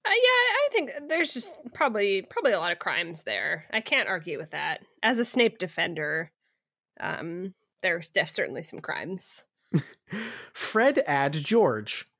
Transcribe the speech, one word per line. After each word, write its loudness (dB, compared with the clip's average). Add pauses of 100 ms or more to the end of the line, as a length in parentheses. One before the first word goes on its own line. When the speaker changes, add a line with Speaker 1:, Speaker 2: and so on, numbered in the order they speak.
Speaker 1:
Uh, 2
yeah, 4
I 4
think 0 (180)
there's 0
just -6 (200)
probably, 2
probably 0
a 4
lot 0
of -4
crimes -4
there. -2
I -2
can't 0
argue -4
with -12
that. -4 (220)
As 2
a 2
Snape 2
defender, -4 (680)
um, -6 (300)
there's -2
def-, 0
certainly -4
some -12
crimes. -8 (300)
Speaker 2:
<laughs> 4 (720)
Fred 4
Ad 2
George 2 (140)